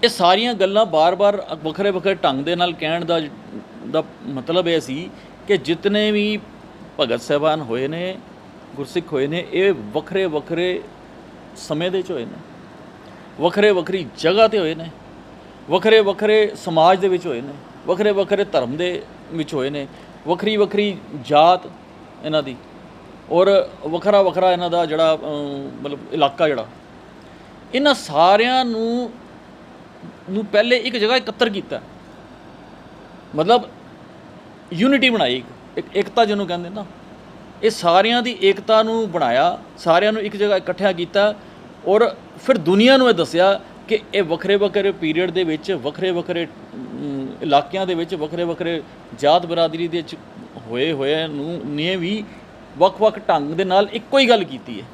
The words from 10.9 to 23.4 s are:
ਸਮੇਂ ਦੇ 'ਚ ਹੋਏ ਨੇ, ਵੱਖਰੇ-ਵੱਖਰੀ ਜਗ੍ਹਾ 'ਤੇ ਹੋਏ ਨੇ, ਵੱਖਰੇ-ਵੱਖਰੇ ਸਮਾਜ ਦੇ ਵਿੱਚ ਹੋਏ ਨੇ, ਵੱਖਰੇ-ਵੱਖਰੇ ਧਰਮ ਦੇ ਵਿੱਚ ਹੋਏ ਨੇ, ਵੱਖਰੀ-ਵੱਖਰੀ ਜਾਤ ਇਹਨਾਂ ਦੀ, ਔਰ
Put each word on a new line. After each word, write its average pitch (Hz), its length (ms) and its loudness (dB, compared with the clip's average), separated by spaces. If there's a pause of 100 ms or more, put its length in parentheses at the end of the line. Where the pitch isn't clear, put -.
ਸਮੇਂ 165 340 -4
ਦੇ 185 100 -2
'ਚ 180 100 -10
ਹੋਏ 127 140 -6
ਨੇ, 101 120 -16 (1000)
ਵੱਖਰੇ-ਵੱਖਰੀ 185 680 2 (120)
ਜਗ੍ਹਾ 196 280 4
'ਤੇ 214 140 2
ਹੋਏ 165 160 -2
ਨੇ, 165 140 -12 (800)
ਵੱਖਰੇ-ਵੱਖਰੇ 214 880 4
ਸਮਾਜ 175 440 4
ਦੇ 196 80 0
ਵਿੱਚ 175 200 0
ਹੋਏ 123 140 -4
ਨੇ, 139 120 -12 (340)
ਵੱਖਰੇ-ਵੱਖਰੇ 196 560 0
ਧਰਮ 139 340 -2
ਦੇ 175 240 -4 (300)
ਵਿੱਚ 160 220 -6
ਹੋਏ 135 160 -2
ਨੇ, 143 180 -8 (400)
ਵੱਖਰੀ-ਵੱਖਰੀ 208 680 0 (280)
ਜਾਤ 165 420 4 (580)
ਇਹਨਾਂ 156 180 -2
ਦੀ, 135 120 -10 (760)
ਔਰ 190 380 4 (180)